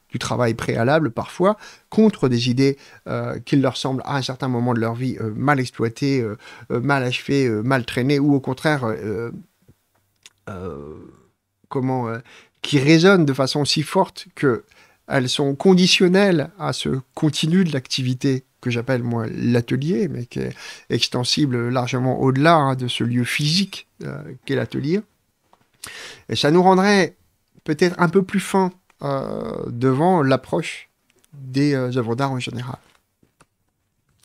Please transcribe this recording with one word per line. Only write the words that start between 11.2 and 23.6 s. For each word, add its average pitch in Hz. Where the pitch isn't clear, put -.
comment, 127
euh, 113
qui -
résonnent 165
de 135
façon 139
si 156
forte -
que 127
elles 135
sont 139
conditionnelles 180
à 147
ce -
continu 160
de 165
l'activité 127
que 123
j'appelle, 120
moi, 117
l'atelier, 131
mais 123
qui -
est 127
extensible 123
largement 127
au-delà, 135
hein, 139
de 127
ce -
lieu 120
physique, 160